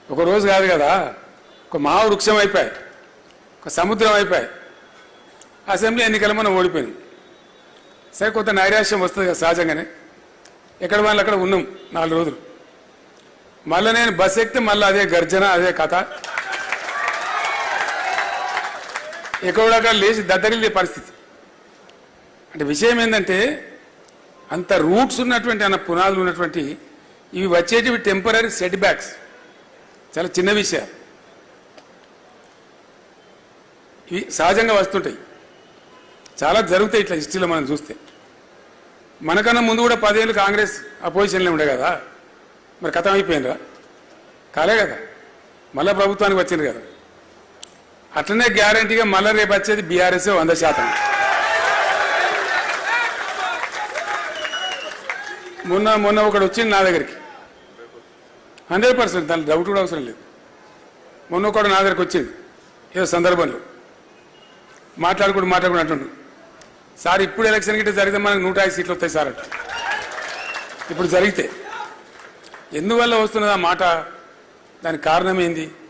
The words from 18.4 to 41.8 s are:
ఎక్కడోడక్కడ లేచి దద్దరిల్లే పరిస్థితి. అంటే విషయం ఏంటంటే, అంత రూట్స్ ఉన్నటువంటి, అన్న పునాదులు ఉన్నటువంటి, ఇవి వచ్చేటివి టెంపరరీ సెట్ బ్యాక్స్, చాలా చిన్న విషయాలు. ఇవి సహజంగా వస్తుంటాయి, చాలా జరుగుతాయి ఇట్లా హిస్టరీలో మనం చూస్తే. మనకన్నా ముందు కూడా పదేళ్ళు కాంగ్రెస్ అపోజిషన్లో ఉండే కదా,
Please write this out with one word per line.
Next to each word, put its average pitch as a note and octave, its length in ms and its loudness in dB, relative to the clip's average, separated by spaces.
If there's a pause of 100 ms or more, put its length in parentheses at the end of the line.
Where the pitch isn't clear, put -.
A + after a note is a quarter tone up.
ఎక్కడోడక్కడ A3+ 480 4
లేచి G#3+ 320 2
దద్దరిల్లే G#3+ 460 2
పరిస్థితి. - 380 -2 (1500)
అంటే D#3 120 -6
విషయం G#3+ 360 2
ఏంటంటే, A3 680 0 (840)
అంత F3 200 -2
రూట్స్ F#3 480 2
ఉన్నటువంటి, A#3 440 0
అన్న G3 120 2
పునాదులు F#3 440 0
ఉన్నటువంటి, E3 580 -4 (560)
ఇవి F#3 120 -2
వచ్చేటివి A3 520 2
టెంపరరీ A3 520 0
సెట్ F3+ 260 -4
బ్యాక్స్, F#3 320 0 (1120)
చాలా F3 100 -4 (100)
చిన్న F#3 140 2
విషయాలు. F#3+ 520 -4 (3000)
ఇవి - 160 -6
సహజంగా G#3 440 2
వస్తుంటాయి, F#3 420 0 (1300)
చాలా F3 180 2
జరుగుతాయి G3+ 420 2
ఇట్లా F3+ 140 -4
హిస్టరీలో F3+ 300 -4
మనం D#3+ 180 0
చూస్తే. C#3 320 -6 (1300)
మనకన్నా G#3+ 380 2
ముందు A3+ 200 2
కూడా A#3 140 4
పదేళ్ళు A3 380 2
కాంగ్రెస్ G#3 480 0 (220)
అపోజిషన్లో F3+ 500 0
ఉండే D3+ 140 0
కదా, C#3 340 0 (840)